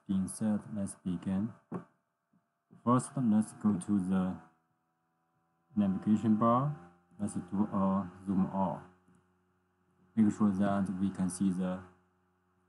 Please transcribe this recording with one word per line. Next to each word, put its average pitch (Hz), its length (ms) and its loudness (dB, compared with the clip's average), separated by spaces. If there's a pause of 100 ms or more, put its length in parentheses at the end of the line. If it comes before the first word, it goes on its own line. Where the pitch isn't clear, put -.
being 95 240 0
said, 107 280 0 (140)
let's 98 200 -6 (100)
begin. 95 460 -2 (1300)
First, 120 320 2
let's 110 360 2 (100)
go 104 120 4
to 101 240 0
the 92 360 0 (1400)
navigation 104 600 2
bar. 123 380 2 (460)
Let's 104 140 -4
do 101 400 -2
a 95 340 0 (180)
zoom 92 280 2
out. 92 260 -2 (1400)
Make 107 200 4
sure 107 140 4
that 98 360 0 (120)
we 98 120 0
can 95 180 -2
see 98 220 0
the 90 280 -4 (920)